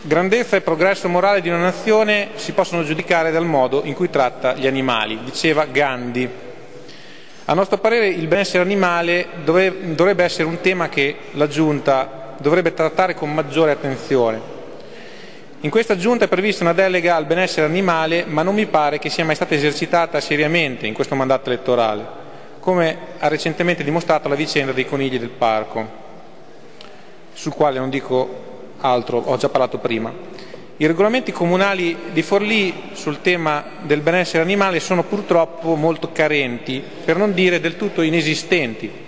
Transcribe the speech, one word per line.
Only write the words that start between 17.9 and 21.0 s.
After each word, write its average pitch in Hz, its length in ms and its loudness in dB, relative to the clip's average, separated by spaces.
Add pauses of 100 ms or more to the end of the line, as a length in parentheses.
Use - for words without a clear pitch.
ma 156 160 0
non 190 100 0
mi 214 140 2
pare 151 320 2
che 156 100 -6
sia 165 160 -2
mai 156 80 2
stata 170 220 0
esercitata 151 640 0
seriamente 151 680 0
in 107 80 -4
questo 139 220 -2